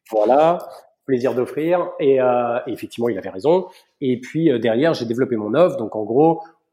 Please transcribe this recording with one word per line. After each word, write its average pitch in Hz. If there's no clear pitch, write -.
Voilà, 135
plaisir 123
d'offrir. 160
Et, 135
euh, 123
et 123
effectivement, 113
il 107
avait 95
raison. 151
Et 127
puis, 160
euh, -
derrière, 120
j'ai 127
développé 120
mon 104
offre. 170
Donc, 107
en 107
gros, 143